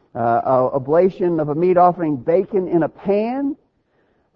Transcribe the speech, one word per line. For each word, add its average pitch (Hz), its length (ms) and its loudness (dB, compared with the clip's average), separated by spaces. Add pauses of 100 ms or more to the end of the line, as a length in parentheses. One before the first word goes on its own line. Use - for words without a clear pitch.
(160)
uh, 120 280 0
a 127 300 2
oblation 170 640 0
of 151 100 -2
a 147 60 -2
meat 175 220 2
offering 170 400 2
bacon 185 500 -2
in 165 160 0
a 143 60 0
pan, 240 680 -4 (800)